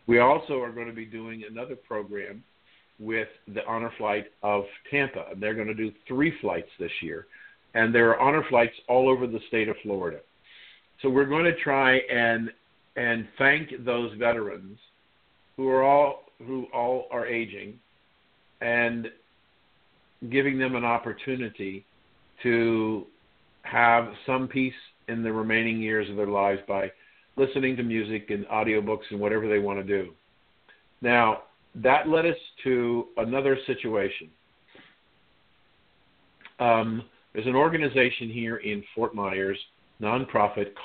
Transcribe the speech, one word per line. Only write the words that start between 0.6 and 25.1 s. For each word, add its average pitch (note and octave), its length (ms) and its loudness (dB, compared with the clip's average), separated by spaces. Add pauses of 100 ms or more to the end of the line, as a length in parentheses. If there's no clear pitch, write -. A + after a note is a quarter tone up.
are A#2 80 -8
gonna A#2 200 -12
be A2+ 140 -12
doing A2+ 380 -14
another A#2 320 -12
program G#2 680 -10 (560)
with A2 300 -4 (200)
the G#2 180 -6
Honor A2+ 320 -4
Flight G#2 320 -2 (100)
of G#2 240 0 (240)
Tampa, C3+ 420 -2
and F#2+ 80 -12
they're G#2+ 140 -4
gonna A2 220 -4
do A2 160 -4 (160)
three C#3+ 240 0 (100)
flights E2+ 380 -4
this E2+ 120 -6 (120)
year. D#2+ 240 -10 (480)
And A2+ 180 4
there A#2 160 8
are A2+ 100 4
Honor C#3+ 300 4
Flights A#2 260 4 (120)
all C3 200 4
over B2+ 200 2
the A2+ 120 -6 (100)
state A2 200 0
of G#2 140 -4
Florida. F#2 360 -4 (800)
So C#3 80 0
we're C3+ 160 4
gonna E3 320 2
try C3+ 400 4 (140)
and, A#2 400 2 (440)
and A#2 320 -2 (100)
thank C#3 480 0
those A#2 300 -2
veterans G#2+ 640 -4 (760)
who C3 140 0
are C3 140 4
all, C#3 400 4 (220)
who B2+ 280 -8
all B2 380 -2
are A#2+ 160 -4
aging, G#2 520 -6 (800)
and A#2 500 0 (1200)
giving C3+ 280 2
them C3 180 0
an A#2+ 80 -2
opportunity A#2 1040 -4 (580)
to A2+ 640 2 (560)
have A#2 520 4 (120)
some C3 220 -2
peace C3 260 -2 (340)
in A#2 160 -4